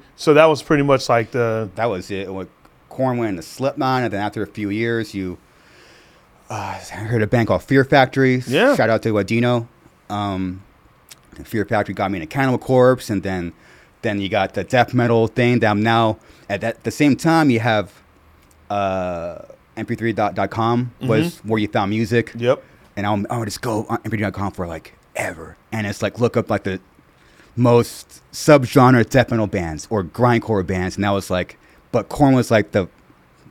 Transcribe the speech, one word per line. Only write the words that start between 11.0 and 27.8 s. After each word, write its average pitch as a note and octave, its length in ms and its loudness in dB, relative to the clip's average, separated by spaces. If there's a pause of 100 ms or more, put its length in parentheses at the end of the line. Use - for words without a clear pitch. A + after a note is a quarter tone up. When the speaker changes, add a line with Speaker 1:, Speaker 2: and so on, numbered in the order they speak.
Speaker 2:
Fear G#2 220 -4
Factory G#2 280 -2
got G2 180 -2
me G2 80 -4
into - 80 -8
Cannibal C3+ 300 0
Corpse, B2+ 520 2
and G2 140 -2
then, F2+ 300 -6 (480)
then G#2 200 -2
you G2 80 -6
got G2 240 0
the F#2+ 100 -4
death A#2+ 300 2
metal A#2+ 340 2
thing A#2+ 320 0
that G#2+ 120 2
I'm G#2 120 0
now, A2+ 340 2 (320)
at - 120 -4
that, A#2 240 -6
the A2+ 60 -2
same C#3+ 240 2
time, D#3+ 340 2
you A2+ 100 2
have, G#2+ 320 0 (800)
uh, F#2 680 -4 (380)
M G#2+ 80 -8
P A#2 100 -6
three A2+ 180 -2
dot G2 380 -2
com A#2+ 400 0 (100)
was C3 360 0
Speaker 1:
Mm-hmm. - 120 -14
Speaker 2:
where A2 100 0
you G#2 100 -2
found G2+ 200 -2
music. A2+ 460 0
Speaker 1:
Yep. A#2+ 260 0 (360)
Speaker 2:
And G2+ 100 -4
I'm, G2+ 220 -2
I A#2+ 80 -4
would A#2 80 -6
just - 160 -10
go A2 280 -4
on A#2 140 -4
M A2 80 -8
P A2 60 -2
three - 20 -6
dot G2+ 140 -2
com G2+ 180 -6
for, F2+ 160 -8
like, E2 260 -12 (220)
ever. D#2+ 400 -10 (160)
And G#2+ 160 -4
it's G#2 140 -8
like, G#2+ 180 -4
look A#2 160 0
up, A2+ 140 -2
like, G#2 160 -2
the F#2+ 140 -4 (760)
most A#2+ 680 2 (100)